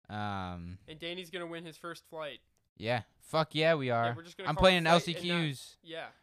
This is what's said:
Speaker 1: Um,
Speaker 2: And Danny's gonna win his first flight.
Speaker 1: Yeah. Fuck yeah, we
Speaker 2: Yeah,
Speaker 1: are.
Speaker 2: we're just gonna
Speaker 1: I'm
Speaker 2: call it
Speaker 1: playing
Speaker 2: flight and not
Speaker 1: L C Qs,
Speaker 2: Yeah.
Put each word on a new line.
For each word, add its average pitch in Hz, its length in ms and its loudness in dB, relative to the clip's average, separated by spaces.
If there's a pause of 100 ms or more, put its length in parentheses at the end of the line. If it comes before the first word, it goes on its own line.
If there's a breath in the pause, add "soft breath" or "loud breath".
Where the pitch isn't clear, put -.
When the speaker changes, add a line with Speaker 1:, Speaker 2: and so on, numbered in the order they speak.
(100)
Speaker 1:
Um, 92 680 -6 (100)
Speaker 2:
And 156 100 -16
Danny's 170 320 -10
gonna 175 160 -8
win 165 180 -10
his 160 120 -14
first 165 320 -12
flight. 151 320 -10 (360)
Speaker 1:
Yeah. 113 260 -2 (180)
Fuck - 340 0
yeah, 156 200 4
we 135 140 -2
Speaker 2:
Yeah, 117 220 2
Speaker 1:
are. 120 40 -4
Speaker 2:
we're 165 80 -14
just 170 140 -20
gonna 190 120 -6
Speaker 1:
I'm 151 80 0
Speaker 2:
call 180 100 4
it 190 40 10
Speaker 1:
playing 185 40 6
Speaker 2:
flight - 40 4
and 170 60 0
not 160 100 6
Speaker 1:
L 170 60 6
C 170 140 -4
Qs, 170 680 -2
Speaker 2:
Yeah. 160 240 -10 (160)